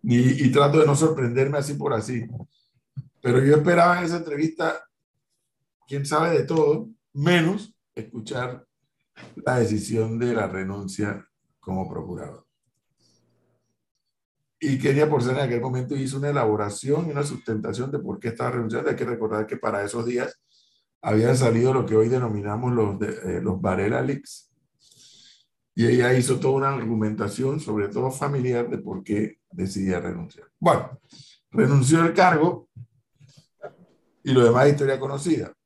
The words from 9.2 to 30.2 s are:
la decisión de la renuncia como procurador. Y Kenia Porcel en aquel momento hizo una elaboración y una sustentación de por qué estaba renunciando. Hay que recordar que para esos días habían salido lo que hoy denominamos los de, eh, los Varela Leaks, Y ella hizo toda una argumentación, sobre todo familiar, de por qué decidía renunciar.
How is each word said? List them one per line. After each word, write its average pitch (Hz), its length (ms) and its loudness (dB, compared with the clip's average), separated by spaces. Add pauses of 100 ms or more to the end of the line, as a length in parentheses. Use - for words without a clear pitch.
la 127 140 0
decisión 110 600 -2
de 120 160 -2
la 107 120 -2
renuncia 98 800 -8 (320)
como 92 300 -6
procurador. 85 580 -12 (2250)
Y 139 180 0
Kenia 139 300 2
Porcel 131 280 0
en 143 80 -2
aquel 120 160 -2
momento 127 340 -6
hizo 135 240 -6
una 143 120 -4
elaboración 127 760 -2
y 151 60 -6
una 143 100 -4
sustentación 120 680 -6
de 143 80 -4
por - 180 -8
qué 117 100 -8
estaba 123 240 -4
renunciando. 120 380 -4
Hay - 60 -2
que - 80 -4
recordar 107 420 -4
que - 100 -8
para 101 280 -4
esos 113 200 -6
días 123 360 -6 (600)
habían 117 360 4
salido 123 360 4
lo 123 140 2
que 110 100 2
hoy 110 120 6
denominamos 117 640 -2
los 101 260 0
de, 104 100 -4
eh, 90 320 -6
los 92 200 -4
Varela 101 420 -2
Leaks, - 440 -8 (1300)
Y 117 80 4
ella 123 260 4
hizo 127 280 2
toda 135 140 2
una 139 200 0
argumentación, 113 840 -4
sobre 104 260 -4
todo 123 240 -2
familiar, 127 580 -2
de 101 100 -6
por - 260 -10
qué 107 340 -4 (100)
decidía 92 520 -4
renunciar. 87 480 -12 (100)